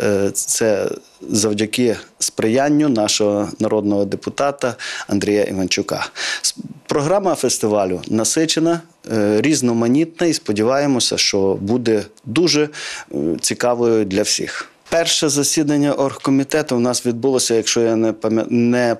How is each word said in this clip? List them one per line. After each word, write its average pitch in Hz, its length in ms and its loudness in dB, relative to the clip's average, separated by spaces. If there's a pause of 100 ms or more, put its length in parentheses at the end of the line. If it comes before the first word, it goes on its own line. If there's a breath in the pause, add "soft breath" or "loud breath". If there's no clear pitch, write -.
Е, 101 280 2
це 104 580 0 (320)
завдяки 107 760 0 (220)
сприянню 143 720 2
нашого 104 600 2 (100)
народного 104 460 2
депутата 127 720 -4 (320 loud breath)
Андрія 101 360 0
Іванчука. - 640 -4 (340 loud breath)
С-, - 140 -4 (320)
програма 170 480 0
фестивалю 104 720 0
насичена, 160 720 0 (300)
е, 107 300 2
різноманітна 131 840 2
і 156 60 2
сподіваємося, 123 840 0
що 98 440 0
буде 110 440 0 (200)
дуже, 147 440 2 (420 loud breath)
е, 69 60 -6 (240)
цікавою 117 640 2
для 95 160 -2
всіх. - 480 -4 (200)
Перше 165 400 0
засідання 143 640 2
оргкомітету 135 840 0
у 120 40 0
нас 120 260 0
відбулося, 120 500 0
якщо 113 260 0
я 113 140 2
не 110 180 2
пам'я-, 110 360 0
не 120 500 2